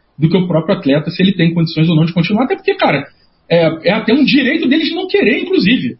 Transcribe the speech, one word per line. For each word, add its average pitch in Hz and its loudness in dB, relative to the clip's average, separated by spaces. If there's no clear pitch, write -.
do 160 2
que 190 0
o 180 0
próprio 165 0
atleta 151 0
se - -4
ele 190 2
tem 170 0
condições 160 0
ou 170 2
não 160 2
de - -6
continuar, 208 0
até 392 -4
porque, 392 -2
cara, 302 0
é, 165 0
é - 0
até 220 0
um 277 4
direito 269 0
deles 320 0
não 370 -6
querer, 339 0
inclusive, 240 0